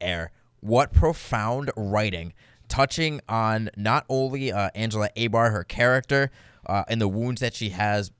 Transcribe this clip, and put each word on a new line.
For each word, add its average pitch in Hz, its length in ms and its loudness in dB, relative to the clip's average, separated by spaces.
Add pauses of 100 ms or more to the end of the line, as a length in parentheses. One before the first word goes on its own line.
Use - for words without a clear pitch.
air." 85 320 -4 (280)
What 120 320 2
profound 131 840 2
writing, 98 560 -2 (340)
touching 151 640 0
on 110 480 0
not 110 320 0
only, 131 420 -2
uh, 98 240 0
Angela 107 420 -2
Abar, 113 360 2
her 101 120 -4
character, 131 640 2 (340)
uh, 98 240 0
and 117 100 0
the 104 100 2
wounds 117 340 -2
that 117 120 -2
she 107 140 -6
has, 104 520 0